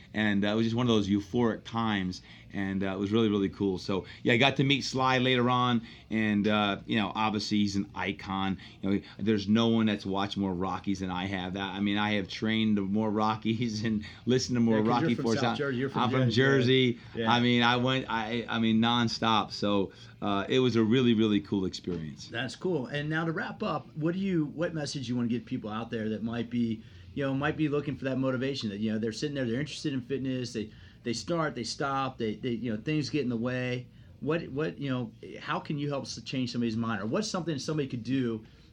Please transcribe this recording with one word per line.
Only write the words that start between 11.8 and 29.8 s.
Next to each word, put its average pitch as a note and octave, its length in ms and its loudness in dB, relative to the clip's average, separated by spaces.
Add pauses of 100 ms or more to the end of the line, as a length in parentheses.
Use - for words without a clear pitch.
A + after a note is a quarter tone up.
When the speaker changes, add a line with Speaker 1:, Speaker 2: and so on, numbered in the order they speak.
Speaker 1:
mean, G2+ 160 0
I G#2 200 0
have F#2+ 120 -4
trained A2 500 0 (140)
more A2 180 0
Rockies G#2+ 760 0
<laughs> - 20 0
and G#2+ 180 -2 (220)
listened B2+ 300 2
to A#2+ 40 4
more A2+ 200 6
Speaker 2:
Yeah, - 20 -
'cause G#2+ 40 4
you're B2 140 4
Speaker 1:
Rocky D#3 140 2
Speaker 2:
from C#3 100 -6
Speaker 1:
four A2+ 120 4
Speaker 2:
South A2 80 0
Speaker 1:
sound- A2+ 120 0
Speaker 2:
Jersey. C#3 220 -2
You're C3+ 100 0
from - 140 0
Speaker 1:
I'm B2 80 2
from C3 100 2 (100)
Speaker 2:
Jersey, - 40 0
Speaker 1:
Jersey. C3 640 6 (160)
Speaker 2:
yeah. A2+ 80 -4
Yeah. A#2 100 4
Speaker 1:
I A#2+ 80 6
mean, A#2+ 220 6
I A#2+ 140 6
went, C3 340 2
I, A2+ 400 -2
I A2+ 80 0
mean, A2+ 240 4
nonstop. A#2 720 2
So, G2+ 400 0 (280)
uh, G2 260 -2
it C3 120 4
was B2 180 4
a A2+ 60 6
really, A#2+ 320 6
really G#2+ 260 4
cool G2 240 -2
experience. E2+ 640 -6
Speaker 2:
That's A#2+ 240 -8
cool. E3 300 -2
And D3 240 -6
now D#3+ 160 -2
to E3 80 -2
wrap G#3 300 -6
up, E3 320 -4
what D#3 180 -2
do F#3 80 -2
you, E3 340 0
what D#3+ 200 -2
message C#3 340 -4
you B2 80 0
wanna A#2+ 120 0
give A#2 180 -2
people A#2 240 -6
out A2+ 200 -6
there A2 200 -2
that G#2 120 -4
might A#2 280 -4
be A#2 320 0 (320)
you C#3 100 -2
know, C3+ 100 0
might C#3+ 220 0
be D#3 120 0
looking C#3+ 280 -2
for B2+ 80 -10
that C3 140 -2
motivation C3 520 -2
that, G2+ 100 -6
you G#2+ 120 0
know, A2 60 0
they're A2 140 -2
sitting C#3+ 220 -4
there, C3+ 100 -2
they're A#2+ 160 -2
interested D3 320 -6